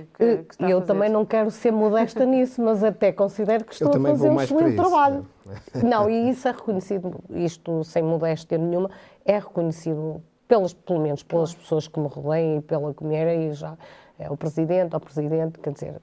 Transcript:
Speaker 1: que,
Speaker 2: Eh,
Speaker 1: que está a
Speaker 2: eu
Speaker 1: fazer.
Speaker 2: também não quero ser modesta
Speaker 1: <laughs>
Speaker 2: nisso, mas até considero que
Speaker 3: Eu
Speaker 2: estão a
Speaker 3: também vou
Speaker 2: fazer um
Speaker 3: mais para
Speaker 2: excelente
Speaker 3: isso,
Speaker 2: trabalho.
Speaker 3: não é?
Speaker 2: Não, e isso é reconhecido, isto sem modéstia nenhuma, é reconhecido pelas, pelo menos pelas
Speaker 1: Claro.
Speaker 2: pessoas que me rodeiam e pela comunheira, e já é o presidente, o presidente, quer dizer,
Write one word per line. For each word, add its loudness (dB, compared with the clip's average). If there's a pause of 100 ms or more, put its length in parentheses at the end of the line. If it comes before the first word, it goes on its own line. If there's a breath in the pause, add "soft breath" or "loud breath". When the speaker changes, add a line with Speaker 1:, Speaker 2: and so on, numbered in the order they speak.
(180)
Speaker 1:
que, 2
Speaker 2:
Eh, 4
Speaker 1:
que -10
está -4
a 2
Speaker 2:
eu 4
Speaker 1:
fazer. -2
Speaker 2:
também 2
não 2
quero 0
ser 0
modesta 2
Speaker 1:
<laughs> 4
Speaker 2:
nisso, 2
mas 2
até 2
considero 0
que -20
Speaker 3:
Eu -18
Speaker 2:
estão 0
a 4
Speaker 3:
também 4
vou 2
Speaker 2:
fazer 4
um 4
Speaker 3:
mais 0
para 2
Speaker 2:
excelente 4
Speaker 3:
isso, 4
Speaker 2:
trabalho. 2 (200)
Speaker 3:
não -16
é? -6
Speaker 2:
Não, 4
e 2
isso -2
é 0
reconhecido, -6 (160)
isto -4
sem -2
modéstia -2
nenhuma, 0 (360 loud breath)
é 4
reconhecido -4 (260)
pelas, 4
pelo -4
menos -2
pelas -2
Speaker 1:
Claro. -18
Speaker 2:
pessoas -2
que -8
me -2
rodeiam -2
e -12
pela -4
comunheira, -2
e -2
já -12 (400 loud breath)
é -12
o -8
presidente, -2
o -2
presidente, -4
quer -6
dizer, -12